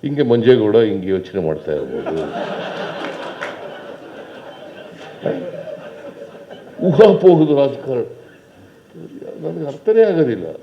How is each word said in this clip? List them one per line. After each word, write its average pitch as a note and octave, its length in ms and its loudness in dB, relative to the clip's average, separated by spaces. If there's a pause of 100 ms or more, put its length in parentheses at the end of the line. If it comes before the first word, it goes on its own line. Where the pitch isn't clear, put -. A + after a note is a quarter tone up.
ಹಿಂಗೆ C#3+ 280 0
ಮಂಜೇಗೌಡ A2+ 460 6 (120)
ಹಿಂಗೆ F#2+ 260 -2
ಯೋಚನೆ F#2 320 -4
ಮಾಡ್ತಾ D#2 300 -4
ಇರ್ಬೋದು. G4 480 -4 (4000)
ಊಹಾಪೋಹದ E3+ 640 6 (100)
ರಾಜಕಾರಣ. C3+ 440 -2 (1400)
ನನಗೆ D#3+ 280 -6
ಅರ್ಥನೇ A3 380 4
ಆಗೋದಿಲ್ಲ. B2 380 0 (160)